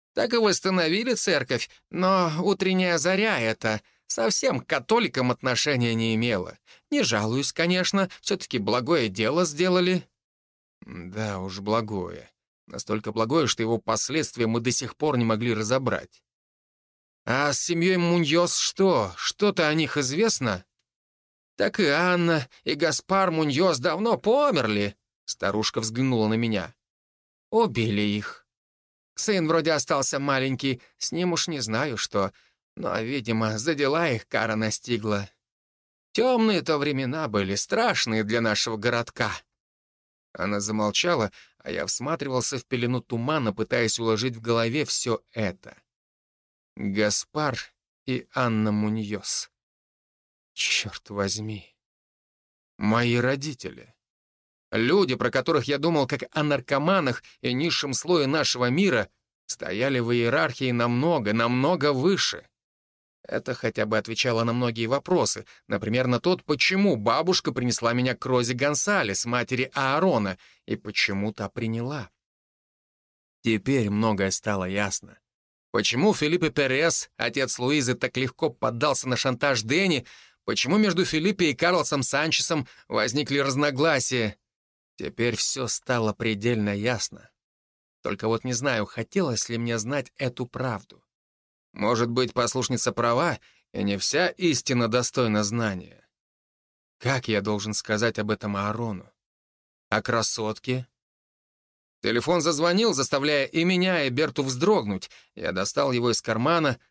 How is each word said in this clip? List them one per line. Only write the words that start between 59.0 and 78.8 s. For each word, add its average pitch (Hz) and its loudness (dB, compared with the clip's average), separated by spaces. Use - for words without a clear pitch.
стояли 127 -2
в 117 0
иерархии 127 0
намного, 120 2
намного 131 2
выше. 156 0
Это 123 -6
хотя 110 -2
бы 110 0
отвечало 113 0
на 117 0
многие 117 -2
вопросы, 131 0
например, 107 0
на 123 2
тот, 175 0
почему 185 2
бабушка 135 2
принесла 120 0
меня 123 2
к - -12
Розе 127 2
Гонсалес, 143 0
матери 123 -2
Аарона, 135 2
и 113 -4
почему 104 -2
та 98 -6
приняла. 117 -6
Теперь 113 0
многое 104 0
стало 98 -4
ясно. 98 -6
Почему 123 2
Филиппе 160 0
Перес, 143 0
отец 120 -2
Луизы, 127 2
так 127 -4
легко 131 -2
поддался 127 -2